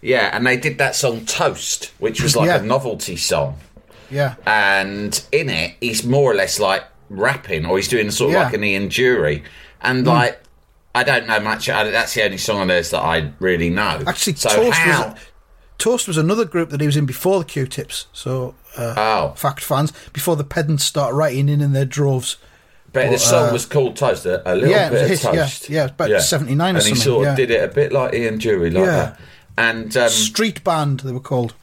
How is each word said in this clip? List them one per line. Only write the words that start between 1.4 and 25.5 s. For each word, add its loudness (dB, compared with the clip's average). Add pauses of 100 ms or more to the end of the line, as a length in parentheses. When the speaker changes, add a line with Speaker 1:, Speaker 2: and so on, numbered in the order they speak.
Speaker 1:
which -4
was, 0
like, 4
Speaker 2:
Yeah. 2
Speaker 1:
a 0
novelty -4
song. -2 (540)
Speaker 2:
Yeah. -2 (120)
Speaker 1:
And 0 (140)
in 0
it, -4
he's -4
more 4
or 2
less, 0
like, 0 (240)
rapping, -2
or 0
he's -2
doing 0
sort 0
of 2
Speaker 2:
Yeah. 4
Speaker 1:
like -4
an -2
Ian -2
Dury. 0 (380)
And, 0
Speaker 2:
Mm. 4
Speaker 1:
like, 2 (520)
I 2
don't 0
know 0
much. -4
I, 0
that's -2
the 0
only -2
song -2
of 0
theirs 2
that -2
I 0
really 0
know. -2
Speaker 2:
Actually, -2
Speaker 1:
So -2
Speaker 2:
Toast 4
Speaker 1:
how 2
Speaker 2:
was, -16 (600)
Toast 0
was -2
another 2
group -2
that -4
he 2
was 2
in 2
before 0
the -2
Q-Tips. -8
So, -6 (220)
uh, -6
Speaker 1:
Oh. 0
Speaker 2:
fact -4
fans, 0 (200)
before 0
the -4
pedants -2
start -2
writing 2
in 2
in 2
their 2
droves. 0 (560)
Speaker 1:
But 2
the 2
Speaker 2:
But, 2
Speaker 1:
song 4
Speaker 2:
uh, 2
Speaker 1:
was -2
called 0
Toast, 0
a, -2
a -2
little 4
Speaker 2:
yeah, 4
it 0
was 2
Speaker 1:
bit 2
Speaker 2:
a 2
Speaker 1:
of -2
Speaker 2:
hit, 2
yeah, 2
Speaker 1:
Toast. -8